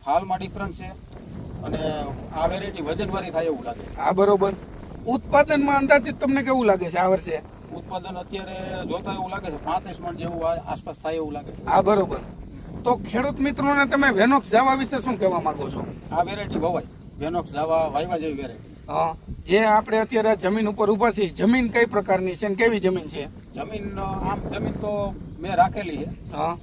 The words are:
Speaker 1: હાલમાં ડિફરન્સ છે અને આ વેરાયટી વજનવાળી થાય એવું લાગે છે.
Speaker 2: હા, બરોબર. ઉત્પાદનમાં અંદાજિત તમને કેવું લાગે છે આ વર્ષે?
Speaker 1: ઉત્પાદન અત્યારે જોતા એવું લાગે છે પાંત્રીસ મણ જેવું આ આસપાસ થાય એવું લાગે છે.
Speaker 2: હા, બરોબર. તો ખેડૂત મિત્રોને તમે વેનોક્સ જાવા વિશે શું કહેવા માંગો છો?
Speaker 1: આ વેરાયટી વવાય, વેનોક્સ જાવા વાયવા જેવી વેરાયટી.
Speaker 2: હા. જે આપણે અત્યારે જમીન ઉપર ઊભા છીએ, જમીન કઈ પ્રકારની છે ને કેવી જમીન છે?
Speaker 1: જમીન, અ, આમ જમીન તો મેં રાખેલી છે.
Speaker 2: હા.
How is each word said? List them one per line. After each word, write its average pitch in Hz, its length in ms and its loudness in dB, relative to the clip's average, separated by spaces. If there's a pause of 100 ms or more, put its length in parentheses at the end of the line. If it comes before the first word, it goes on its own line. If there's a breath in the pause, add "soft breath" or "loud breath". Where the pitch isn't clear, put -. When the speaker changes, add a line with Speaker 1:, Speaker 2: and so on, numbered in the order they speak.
Speaker 1:
હાલમાં 185 320 0
ડિફરન્સ 196 420 -6
છે 185 80 -10 (720)
અને 156 380 -2 (340)
આ 160 120 0
વેરાયટી 185 360 -4
વજનવાળી 180 480 -4
થાય 165 140 0
એવું 139 200 -2
લાગે - 180 -8
છે. - 140 -12
Speaker 2:
હા, 156 160 2
બરોબર. 196 400 6 (540)
ઉત્પાદનમાં 285 720 4
અંદાજિત 269 440 4
તમને 269 220 2
કેવું 254 240 2
લાગે 180 240 4
છે 175 60 -2
આ 185 100 4
વર્ષે? 170 360 0 (320)
Speaker 1:
ઉત્પાદન 185 340 -10
અત્યારે 185 800 -8
જોતા - 240 -4
એવું 185 180 -6
લાગે 196 200 -6
છે 147 140 -10
પાંત્રીસ 170 360 -6
મણ 170 160 -8
જેવું 165 340 -4
આ 170 40 0
આસપાસ 160 480 -8
થાય 160 120 -4
એવું 156 180 -4
લાગે 147 200 -10
છે. - 120 -14
Speaker 2:
હા, 175 160 4
બરોબર. 185 360 4 (680)
તો 247 120 4
ખેડૂત 254 440 -4
મિત્રોને 277 460 2
તમે 277 240 4
વેનોક્સ 233 400 4
જાવા 262 240 6
વિશે 269 260 -2
શું 226 180 -2
કહેવા 185 220 2
માંગો 151 300 -2
છો? 139 160 -6 (260)
Speaker 1:
આ 165 100 2
વેરાયટી 196 360 -2
વવાય, 165 260 0 (340)
વેનોક્સ 165 340 -4
જાવા 160 340 2
વાયવા 160 320 -2
જેવી 156 140 -4
વેરાયટી. 135 600 -12
Speaker 2:
હા. 160 240 0 (300)
જે 202 180 6
આપણે 214 340 4
અત્યારે 220 380 4
જમીન 208 320 2
ઉપર 208 220 2
ઊભા 220 200 4
છીએ, 196 180 0
જમીન 226 400 2
કઈ 233 160 4
પ્રકારની 185 500 0
છે 208 140 -4
ને 196 60 0
કેવી 226 260 4
જમીન 180 280 0
છે? 143 200 -8 (260)
Speaker 1:
જમીન, 202 420 -8
અ, 196 40 -6
આમ 196 480 -4
જમીન 202 240 -4
તો 202 420 -4 (260)
મેં 185 140 -4
રાખેલી 175 420 2
છે. - 400 -10
Speaker 2:
હા. 165 260 -2